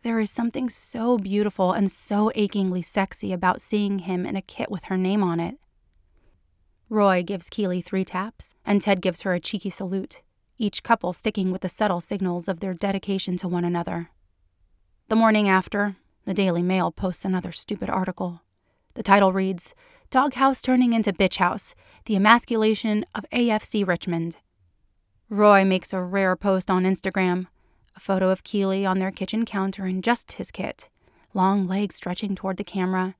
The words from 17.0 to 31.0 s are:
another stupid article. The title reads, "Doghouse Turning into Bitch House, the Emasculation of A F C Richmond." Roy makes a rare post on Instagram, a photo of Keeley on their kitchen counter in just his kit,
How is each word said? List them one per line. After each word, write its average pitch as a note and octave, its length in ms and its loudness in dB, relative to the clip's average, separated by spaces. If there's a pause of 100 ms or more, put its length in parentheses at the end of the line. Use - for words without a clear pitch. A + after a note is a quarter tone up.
another F3+ 280 -2
stupid - 380 -8
article. F3+ 520 -4 (520)
The - 80 -10
title G3 300 6
reads, F#3+ 420 -2 (360)
"Doghouse C4+ 520 2
Turning B3+ 300 4
into G#3+ 200 2
Bitch F#3+ 240 2
House, - 380 -2 (300)
the G#3+ 120 0
Emasculation A3 880 4 (100)
of - 180 -8
A A#3+ 180 2
F G#3+ 140 -2
C G#3 180 -2
Richmond." E3+ 560 -2 (880)
Roy G#3 360 6
makes F#3 280 0
a F#3+ 80 -4
rare F#3 360 0
post F#3+ 340 0
on F#3 140 2
Instagram, F#3 640 0 (480)
a - 40 -20
photo F#3 300 2
of F#3 140 -2
Keeley G3 420 -2
on F#3+ 140 2
their F#3+ 100 -2
kitchen G#3+ 340 -4
counter F#3+ 420 -4
in F#3 160 -2
just - 300 0
his - 180 -10
kit, - 380 -10 (460)